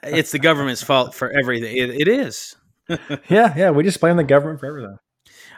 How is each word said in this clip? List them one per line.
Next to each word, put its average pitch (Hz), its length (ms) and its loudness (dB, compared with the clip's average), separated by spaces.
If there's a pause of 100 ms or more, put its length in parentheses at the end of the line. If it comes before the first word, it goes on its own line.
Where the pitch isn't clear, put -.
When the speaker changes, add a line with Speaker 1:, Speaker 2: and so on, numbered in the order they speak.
Speaker 1:
it's 151 300 -2
the 147 60 -4
government's 139 440 0
fault 127 320 0
for 123 160 -6
everything. 123 460 -2
It, 127 140 0
it 147 180 0
is. 240 480 -4 (320)
<laughs> 170 100 -4 (300)
Speaker 2:
Yeah, 202 280 4
yeah. 180 140 2
We 147 140 2
just 185 160 -2
blame 170 160 4
the 170 80 2
government 143 360 2
for 131 60 -12
everything. 117 320 -14 (600)